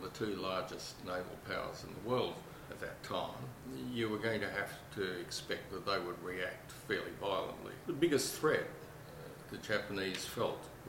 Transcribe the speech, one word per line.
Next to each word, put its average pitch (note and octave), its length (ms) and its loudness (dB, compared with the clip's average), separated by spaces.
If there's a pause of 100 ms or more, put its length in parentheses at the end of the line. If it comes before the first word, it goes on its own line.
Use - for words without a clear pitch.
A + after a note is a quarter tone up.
the F#2 60 -2
two G#2 280 0
largest F#2 680 0
naval F2+ 320 -2 (100)
powers F2 400 -2
in E2 60 -8
the - 160 -6
world A2 260 4 (360)
at - 100 -8
that - 220 -6
time, F#2 420 -2 (480)
you A2+ 160 2
were G#2+ 80 2
going G#2+ 240 2
to G2 80 2
have G2 240 0 (220)
to F2+ 260 0
expect - 500 -4
that F#2 140 -4
they G2 140 4
would F2 260 -2
react F#2 480 -2 (160)
fairly F2+ 320 2
violently. F#2+ 520 0 (140)
The - 60 2
biggest D3 440 6
threat, C#3+ 260 6
uh, - 680 -10 (220)
the G2+ 80 -6
Japanese G2 680 2
felt G2+ 400 2 (240)